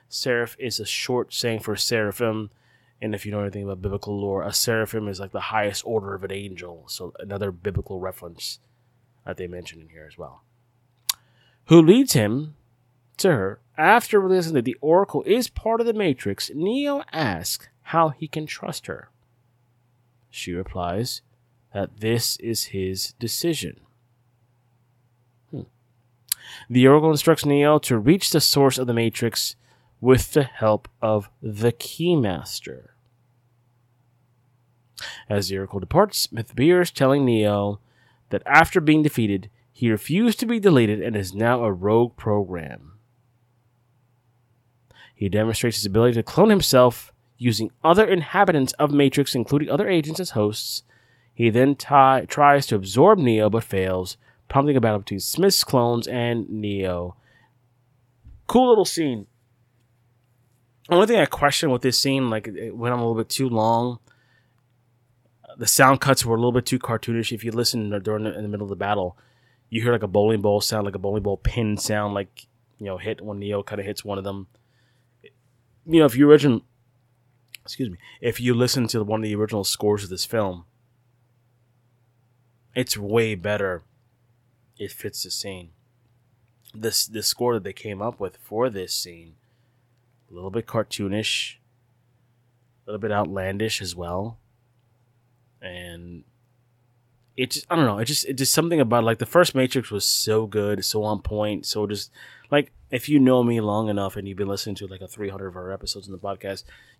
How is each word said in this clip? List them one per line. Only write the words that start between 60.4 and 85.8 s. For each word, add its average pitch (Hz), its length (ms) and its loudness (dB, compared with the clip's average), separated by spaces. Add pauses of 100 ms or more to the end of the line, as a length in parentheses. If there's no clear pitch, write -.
Only 175 180 6
thing 226 120 4
I 151 80 6
question 147 440 0
with 127 120 0
this 131 160 2
scene, 135 320 0
like, 110 160 -4
it, 101 100 -12
it 104 200 -10
went 120 180 -2
on 123 60 -2
a - 20 -2
little 113 180 0
bit 110 80 -4
too 131 220 -2
long. 117 480 2 (1600)
The 117 80 -8
sound 135 340 6
cuts 135 240 2
were 113 120 0
a - 20 0
little 120 140 2
bit 120 120 0
too 131 140 -2
cartoonish. 113 540 -4
If 107 120 -8
you 113 80 -6
listen 117 380 -2 (120)
during 107 220 -4
the, 104 100 -6
in 98 80 -10
the 107 60 -8
middle 104 160 -6
of 98 60 -8
the 98 60 -8
battle, 101 400 -2 (520)
you 113 140 -4
hear, 120 100 2
like, 117 100 0
a 104 60 -2
bowling 104 320 4
ball 101 220 2
sound, 107 240 -2
like, 98 80 -6
a 101 40 -8
bowling 98 240 -4
ball 98 140 -2
pin 107 400 -2
sound, 104 380 -2
like, 101 320 -8 (320)
you 104 80 -14
know, 95 100 -8
hit 101 240 -8
when 101 180 -10
Neo 101 240 -4
kinda 104 200 -8
hits 98 220 -10
one 101 120 -6
of 95 80 -6
them. 98 220 -10 (1400)
You 160 120 6
know, 151 60 8
if 117 100 0
you 143 120 8
origin-, 139 340 8 (1000)
excuse - 280 -8
me, 87 60 -14 (240)
if 117 200 -4
you 123 140 2
listen 120 340 2
to 110 140 -2
one 107 180 -2
of 110 40 -4
the 107 100 -4
original 104 300 -2
scores 104 400 0
of 90 60 -12
this 92 140 -6
film, 95 400 -4 (2000)
it's 127 200 -4
way 107 380 -2
better. 98 480 -4 (960)
It 101 140 -12
fits - 300 -12
the 92 80 -12
scene. 87 400 -12 (1040)